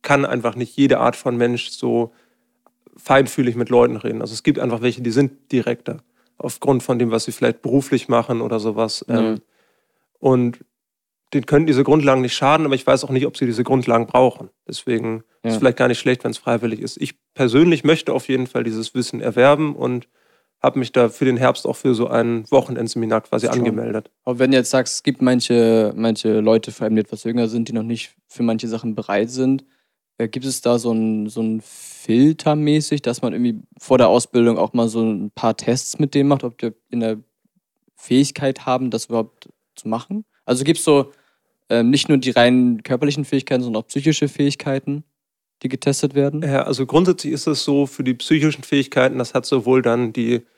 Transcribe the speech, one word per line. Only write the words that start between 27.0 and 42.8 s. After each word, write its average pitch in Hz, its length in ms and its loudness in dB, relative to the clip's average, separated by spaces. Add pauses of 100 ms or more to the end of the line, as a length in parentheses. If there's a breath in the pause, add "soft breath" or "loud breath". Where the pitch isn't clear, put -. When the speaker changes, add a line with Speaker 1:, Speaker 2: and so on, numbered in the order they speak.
Speaker 2:
etwas - 240 -8
jünger 117 220 0
sind, 113 200 -4
die 113 60 -12
noch 113 100 -2
nicht 113 320 -8 (120)
für - 160 -8
manche 113 240 -2
Sachen 113 280 -6
bereit 104 340 -2
sind, 131 360 -2 (520)
äh, 113 120 -4
gibt 123 160 -8
es 131 160 -6
da 120 180 2
so 117 140 -2
ein, 110 340 -2
so 110 140 -8
ein 110 200 -4
Filtermäßig, 151 1400 0
dass 120 180 -4
man 117 120 -4
irgendwie 117 280 -2 (160)
vor - 220 2
der 120 80 6
Ausbildung 117 500 4
auch 92 160 -2
mal 117 140 2
so 113 160 -2
ein 104 260 -2
paar 110 280 -2
Tests - 420 -4
mit 147 160 0
denen 139 140 2
macht, 139 140 0
ob 120 140 -8
die 117 140 -6 (180)
in 120 120 -4
der 113 160 -2 (800)
Fähigkeit 135 720 -2
haben, 127 240 -2
das 113 180 -4
überhaupt 113 420 -6 (260)
zu - 120 -14
machen? 127 380 -6 (200)
Also 127 180 0
gibt's 160 200 0
so, 143 280 2 (580 soft breath)
ähm, 117 220 2
nicht 143 180 0
nur 147 80 4
die 127 140 -2
rein 123 520 4